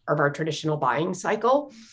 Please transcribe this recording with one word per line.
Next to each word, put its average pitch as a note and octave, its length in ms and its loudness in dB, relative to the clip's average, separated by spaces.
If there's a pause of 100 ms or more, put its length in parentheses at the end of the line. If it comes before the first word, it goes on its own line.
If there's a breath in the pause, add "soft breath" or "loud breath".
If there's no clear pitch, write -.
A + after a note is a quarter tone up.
of D3+ 120 2
our C#3+ 100 4
traditional D3+ 480 -4
buying C#3 340 0
cycle. A3+ 580 0 (220 loud breath)